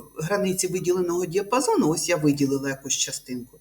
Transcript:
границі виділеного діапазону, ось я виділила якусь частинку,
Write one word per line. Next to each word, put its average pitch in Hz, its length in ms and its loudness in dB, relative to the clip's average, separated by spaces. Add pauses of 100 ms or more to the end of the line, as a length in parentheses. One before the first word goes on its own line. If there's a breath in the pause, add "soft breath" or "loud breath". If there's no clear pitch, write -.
(240)
границі 190 420 0
виділеного 175 600 0
діапазону, 226 640 2
ось 165 200 0
я 175 80 2
виділила 139 520 2
якусь 135 260 -4
частинку, - 680 -6